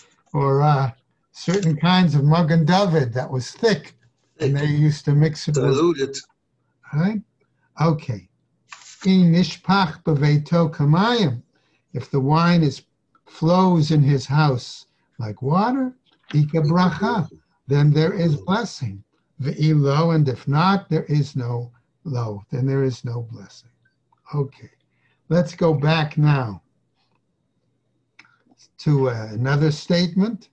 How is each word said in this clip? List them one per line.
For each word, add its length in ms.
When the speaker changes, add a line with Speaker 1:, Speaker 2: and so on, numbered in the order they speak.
Speaker 1:
or, 300
uh, 280
certain 440
kinds 380
of 100
Magen 400
David 500
that 160
was 220
thick, 420
and 120
Speaker 2:
Thick. 100
Speaker 1:
they 100
used 340
to 80
mix 340
it 80
with 80
Speaker 2:
Dilute 360
it. 180
Speaker 1:
Right? 280
Okay. 480
"Ki 220
nishpach 800
beveito 680
kamayim." 720
If 180
the 100
wine 420
is, 200
flows 640
in 120
his 240
house 600
like 240
water, 520
ika 280
bracha, 680
then 260
there 200
is 240
blessing. 680
Ve'ilo, 720
and 140
if 200
not, 420
there 140
is 320
no 340
lo, 460
then 160
there 160
is 220
no 180
blessing. 480
Okay. 360
Let's 260
go 200
back 440
now 440
to, 320
uh, 200
another 400
statement. 840